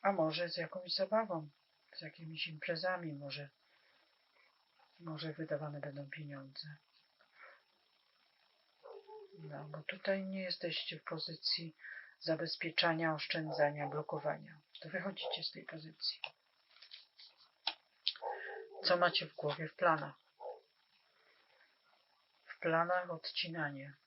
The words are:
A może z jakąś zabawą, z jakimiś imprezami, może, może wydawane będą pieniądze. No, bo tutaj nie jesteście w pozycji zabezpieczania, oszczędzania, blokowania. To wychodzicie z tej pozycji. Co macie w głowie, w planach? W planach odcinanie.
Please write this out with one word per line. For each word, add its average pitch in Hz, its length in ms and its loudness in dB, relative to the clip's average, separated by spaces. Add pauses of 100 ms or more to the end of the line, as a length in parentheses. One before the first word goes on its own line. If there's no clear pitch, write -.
A 196 100 6
może 165 380 4
z - 80 -4
jakąś 175 360 -4
zabawą, 190 560 2 (460)
z - 60 -10
jakimiś 160 460 -6
imprezami, 170 680 -2
może, 143 360 -6 (1500)
może 156 340 -4
wydawane 151 460 -2
będą 143 300 -8
pieniądze. 143 640 -10 (2750)
No, 147 300 -8
bo 151 140 -6
tutaj 196 400 0
nie 190 180 -2
jesteście 170 580 -2
w - 40 -20
pozycji 160 720 -2 (440)
zabezpieczania, 160 960 4
oszczędzania, 147 760 2
blokowania. 151 760 -2 (200)
To 160 80 -8
wychodzicie 175 540 -2
z - 80 0
tej - 140 -12
pozycji. - 540 -4 (2750)
Co 180 140 8
macie 170 300 6
w - 80 -14
głowie, 156 320 0
w - 80 -8
planach? 156 400 4 (2250)
W - 140 -14
planach 170 500 4
odcinanie. 151 840 -4 (140)